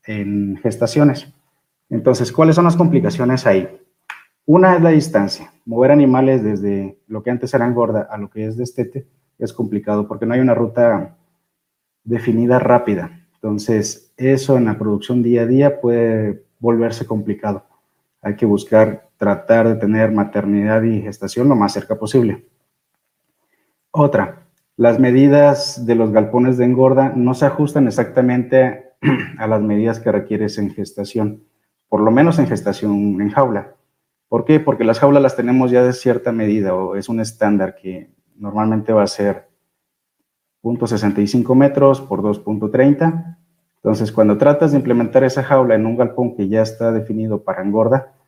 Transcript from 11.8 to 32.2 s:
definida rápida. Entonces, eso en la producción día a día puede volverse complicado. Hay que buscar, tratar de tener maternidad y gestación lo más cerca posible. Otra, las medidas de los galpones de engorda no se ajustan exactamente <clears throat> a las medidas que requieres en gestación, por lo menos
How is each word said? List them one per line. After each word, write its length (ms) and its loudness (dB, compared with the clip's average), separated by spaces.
definida 540 0
rápida. 760 -2
Entonces, 840 -6
eso 400 0
en 100 2
la 120 -2
producción 440 -2
día 200 2
a 40 -2
día 340 2
puede 640 -2
volverse 480 -2
complicado. 600 -6
Hay 140 -6
que 120 -2
buscar, 680 2
tratar 520 0
de 80 0
tener 340 0
maternidad 720 -2
y 200 -2
gestación 460 -4
lo 60 4
más 180 0
cerca 240 -8
posible. 500 -2
Otra, 580 -2
las 220 4
medidas 880 4
de 80 2
los 180 0
galpones 440 2
de 80 2
engorda 500 2
no 200 0
se 120 0
ajustan 400 0
exactamente 1120 0
<clears throat> 380 -2
a 80 -6
las 140 0
medidas 400 -2
que 120 -2
requieres 460 -4
en 120 -4
gestación, 720 -8
por 120 0
lo 100 2
menos 280 4